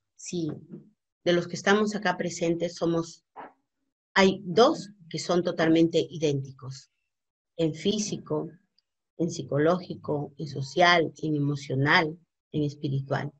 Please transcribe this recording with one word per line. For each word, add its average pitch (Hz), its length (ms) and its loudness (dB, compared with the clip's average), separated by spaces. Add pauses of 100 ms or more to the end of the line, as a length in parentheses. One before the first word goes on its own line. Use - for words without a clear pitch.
(160)
si 165 340 -6 (720)
de 175 100 2
los 175 140 0
que - 80 -10
estamos 208 400 0
acá 180 220 -2
presentes 170 580 -4
somos, 165 480 -2 (920)
hay 190 300 4
dos 220 480 4 (180)
que 156 100 -8
son 175 240 0
totalmente 165 680 2
idénticos, 139 800 -6 (680)
en 160 160 0
físico, 165 760 -4 (680)
en 170 140 -2
psicológico, 151 1040 -2
en 160 100 -10
social, 165 720 2
en 156 140 -2
emocional, 147 840 2 (340)
en 151 120 -2
espiritual. 135 760 -4